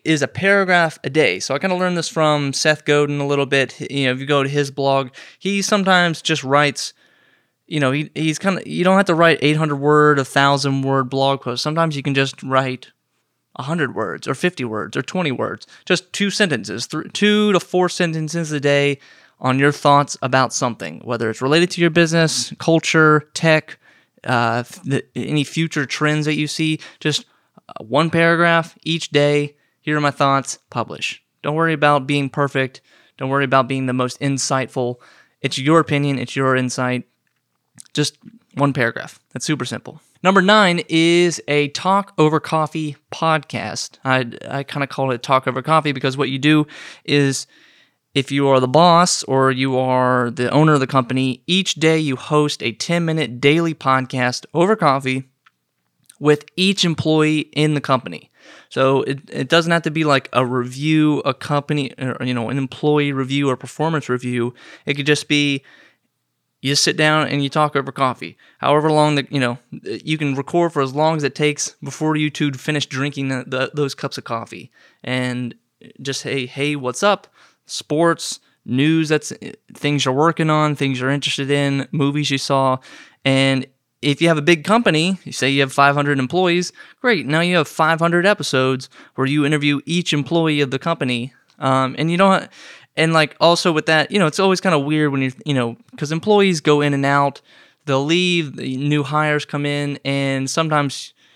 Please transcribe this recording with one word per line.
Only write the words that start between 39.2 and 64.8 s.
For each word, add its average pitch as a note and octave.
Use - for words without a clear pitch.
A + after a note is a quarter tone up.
That's B2+
super C#3
simple. B2
Number F#3+
nine F#3+
is E3+
a D3
talk G3
over D#3
coffee D#3
podcast. D3
I, C3
I C#3
kinda C#3
call C3+
it A#2+
talk C3
over B2+
coffee D3+
because C3
what C#3
you C3+
do D3+
is, C#3+
if C3+
you C#3
are C3+
the B2+
boss E3+
or C3
you C3
are B2+
the B2
owner D3+
of C#3+
the C3
company, C3
each F#3
day D#3+
you D3+
host D3+
a A#2
ten-minute D#3+
daily D#3+
podcast C3
over F#3
coffee C3+
with D3
each F#3+
employee D#3
in D3+
the C#3+
company. -
So C3+
it, C#3
it C3+
doesn't E3
have E3+
to D#3+
be D#3
like C#3+
a B2+
review, C#3
a C3+
company, D3
or, B2+
you B2+
know, A#2
an C#3
employee C#3+
review C3+
or B2
performance D3+
review. B2